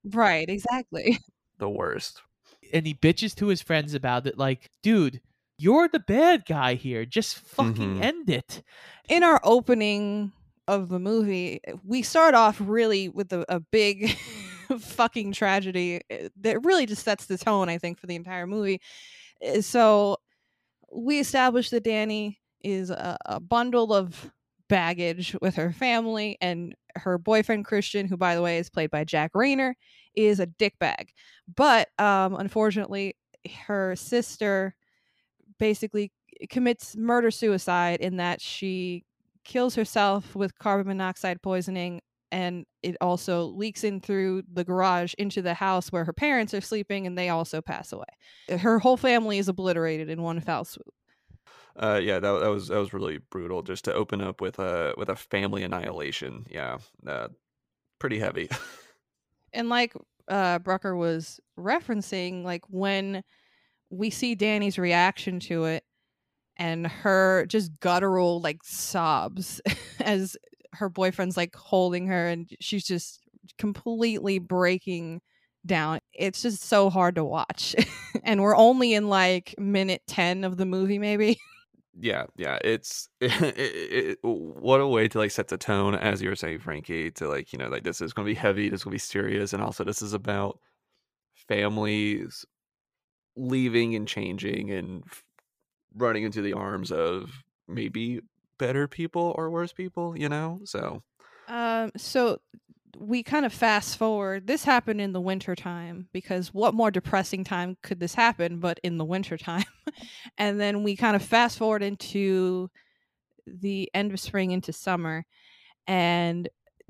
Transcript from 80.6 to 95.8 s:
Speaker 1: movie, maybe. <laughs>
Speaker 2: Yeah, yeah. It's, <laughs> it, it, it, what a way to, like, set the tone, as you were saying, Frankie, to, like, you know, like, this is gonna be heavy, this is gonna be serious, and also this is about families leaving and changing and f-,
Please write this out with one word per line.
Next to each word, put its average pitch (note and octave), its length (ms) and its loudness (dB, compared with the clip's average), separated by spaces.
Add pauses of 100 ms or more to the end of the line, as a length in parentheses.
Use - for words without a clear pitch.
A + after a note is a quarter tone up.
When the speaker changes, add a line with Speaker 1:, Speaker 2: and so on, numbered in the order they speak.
Speaker 1:
movie, F#3+ 320 0
maybe. G#3 460 2
<laughs> - 60 -20 (480)
Speaker 2:
Yeah, G2+ 280 -2 (100)
yeah. C2+ 260 -2
It's, - 520 -2
<laughs> - 80 -8
it, B2 100 2 (240)
it, E2 340 -6
it, G2 320 -2
what A2+ 600 2
a C#3 40 2
way A2+ 220 4
to, - 80 -4
like, G#2+ 140 2
set - 180 -4
the F#2+ 80 -4
tone, G2+ 380 0
as G2+ 260 0
you F#2+ 80 -2
were G2 80 -4
saying, D#2+ 220 -6
Frankie, D#2+ 540 -8
to, - 140 -8
like, C#2+ 280 -6
you C#2 40 -8
know, B1+ 100 -6
like, B1 160 -6
this E2+ 180 -6
is E2 100 -6
gonna G2+ 140 -6
be G#2+ 80 -2
heavy, G#2 340 0
this G2 120 -6
is - 40 -12
gonna - 80 -10
be - 60 -6
serious, G2+ 560 -4
and G2 80 -4
also G#2 200 -6
this G2+ 200 -6
is G#2 100 -8
about G2+ 460 -4 (920)
families G#2 960 -2 (920)
leaving B2 580 2
and G#2+ 140 -4
changing G2+ 640 -6
and F#2 360 -8
f-, - 180 -20 (680)